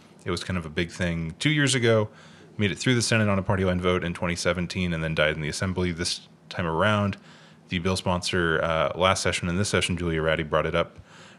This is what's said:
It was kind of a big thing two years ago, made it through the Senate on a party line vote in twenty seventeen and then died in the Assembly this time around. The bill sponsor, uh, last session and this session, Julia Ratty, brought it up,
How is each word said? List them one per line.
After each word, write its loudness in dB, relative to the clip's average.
It -4
was -4
kind -4
of -6
a -12
big -4
thing -4
two 0
years 2
ago, 2
made 4
it 2
through 2
the 2
Senate 4
on 2
a 0
party 2
line 2
vote 2
in -2
twenty -2
seventeen -2
and -4
then -2
died 2
in -6
the -4
Assembly -2
this -6
time -4
around. 2
The -2
bill 0
sponsor, 0
uh, 0
last 2
session -2
and 0
this -2
session, 0
Julia -2
Ratty, 0
brought 0
it -2
up, -2